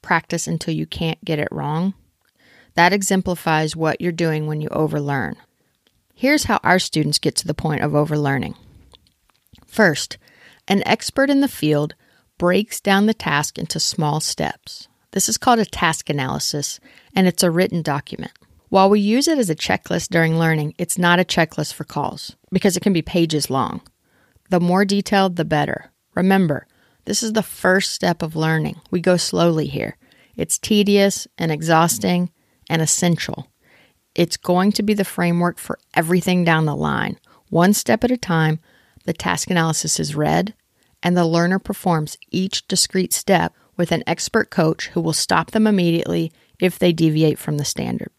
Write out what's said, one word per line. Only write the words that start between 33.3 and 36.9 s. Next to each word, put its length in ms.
It's 240
going 360
to 100
be 100
the 100
framework 540
for 220
everything 480
down 220
the 100
line. 420